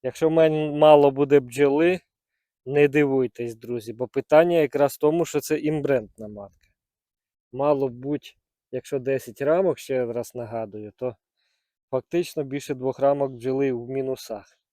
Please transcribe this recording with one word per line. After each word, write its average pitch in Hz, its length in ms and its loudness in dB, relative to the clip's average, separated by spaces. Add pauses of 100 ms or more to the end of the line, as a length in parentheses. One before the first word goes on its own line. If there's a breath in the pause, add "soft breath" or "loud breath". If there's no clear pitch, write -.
Якщо 127 240 -2
в 156 40 4
мене 156 400 2
мало 147 400 8
буде 139 280 4
бджоли, 143 600 2 (640)
не 143 220 2
дивуйтесь, 131 680 0
друзі, 117 380 -10
бо 117 140 -8
питання 165 500 4
якраз 143 360 2
в - 40 -16
тому, 156 280 0
що - 140 -4
це 151 200 -4
імбрентна 139 680 -4
матка. 101 420 -18 (840)
Мало 139 380 0
б - 20 -8
бути, 135 380 -8 (420)
якщо 131 280 -8
десять 127 420 -6
рамок, 165 380 0
ще 127 260 -4
раз 117 300 -8
нагадую, 107 600 -10
то 127 200 -8 (760)
фактично 156 520 -4
більше 139 300 -8
двох 127 260 -6
рамок 139 320 2
бджоли 131 400 -2
в 120 180 -8
мінусах. 131 680 -10 (140)